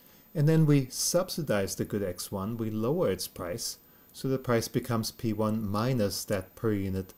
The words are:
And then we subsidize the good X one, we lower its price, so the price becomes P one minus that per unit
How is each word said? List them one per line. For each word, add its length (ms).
And 140
then 160
we 240
subsidize 840
the 100
good 180
X 300
one, 240
we 140
lower 400
its 180
price, 480
so 120
the 120
price 300
becomes 420
P 240
one 340
minus 560
that 300
per 180
unit 460